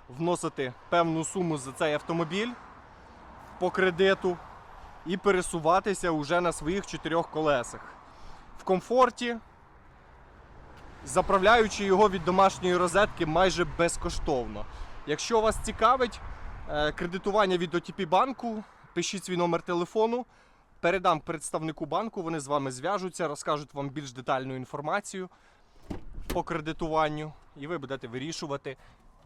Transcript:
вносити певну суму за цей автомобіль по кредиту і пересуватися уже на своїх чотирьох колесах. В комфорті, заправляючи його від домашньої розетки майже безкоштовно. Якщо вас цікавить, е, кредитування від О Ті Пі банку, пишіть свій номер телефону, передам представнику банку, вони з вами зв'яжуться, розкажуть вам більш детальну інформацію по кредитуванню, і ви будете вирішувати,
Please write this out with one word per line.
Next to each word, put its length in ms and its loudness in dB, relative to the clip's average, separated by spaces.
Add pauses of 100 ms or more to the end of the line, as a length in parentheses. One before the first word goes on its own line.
вносити 640 -2 (160)
певну 340 4
суму 340 -2
за 140 -8
цей 220 0
автомобіль 580 -2 (1080)
по 100 2
кредиту 680 2 (680)
і 120 -2
пересуватися 960 2
уже 300 2
на 100 2
своїх 340 -2
чотирьох 440 -2
колесах. 520 0 (800)
В 40 -20
комфорті, 760 2 (1700)
заправляючи 760 4
його 260 6
від 160 -4
домашньої 520 4
розетки 480 2
майже 400 4
безкоштовно. 1000 -2 (420)
Якщо 340 2
вас 220 2
цікавить, 580 2 (480)
е, 220 0
кредитування 680 2
від 180 -2
О 40 4
Ті 140 -14
Пі 120 -4
банку, 580 0 (300)
пишіть 320 -4
свій 120 -2
номер 240 2
телефону, 640 0 (540)
передам 400 2
представнику 640 -6
банку, 360 -4
вони 180 -4
з 80 -12
вами 240 0
зв'яжуться, 560 -4
розкажуть 460 -6
вам 160 -6
більш 220 -10
детальну 440 -4
інформацію 760 -8 (1040)
по 100 -2
кредитуванню, 880 -2 (220)
і 120 -12
ви 100 -4
будете 300 -8
вирішувати, 720 -8 (480)